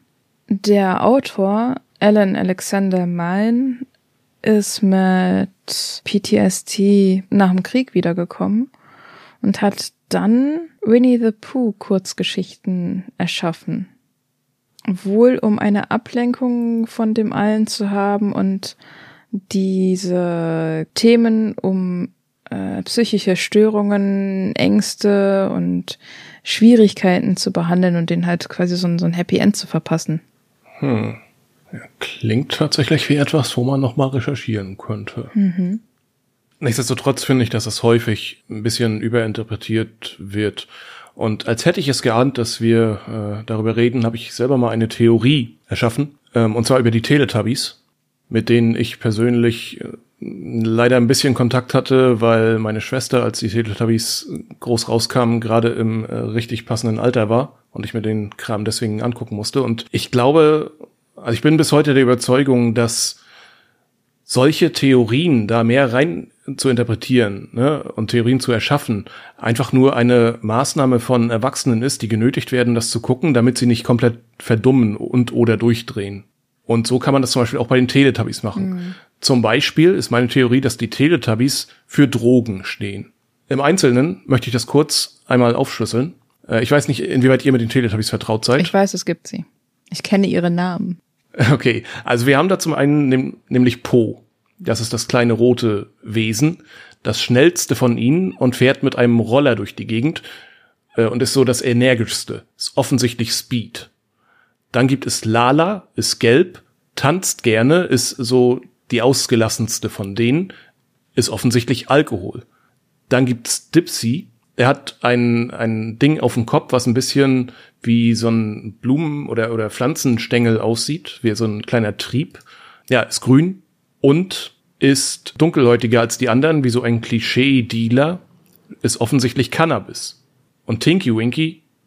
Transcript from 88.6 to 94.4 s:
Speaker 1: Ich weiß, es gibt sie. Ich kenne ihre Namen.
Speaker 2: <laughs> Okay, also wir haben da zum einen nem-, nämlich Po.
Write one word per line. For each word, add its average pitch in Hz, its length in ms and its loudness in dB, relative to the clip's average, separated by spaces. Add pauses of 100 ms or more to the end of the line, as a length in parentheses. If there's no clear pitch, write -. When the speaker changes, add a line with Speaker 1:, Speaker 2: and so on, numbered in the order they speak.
Speaker 1:
Ich 170 120 -4
weiß, 196 200 2
es 185 120 -8
gibt - 220 -6
sie. - 180 -12 (440)
Ich - 140 -12
kenne 196 240 2
ihre 175 220 0
Namen. 175 500 -4 (340)
Speaker 2:
<laughs> 117 200 2
Okay, 127 300 0 (200)
also 120 220 0
wir 135 120 4
haben 170 120 2
da 190 100 0
zum 160 140 -2
einen 143 340 2
nem-, 131 300 0 (100)
nämlich 123 360 2
Po. 110 380 0 (380)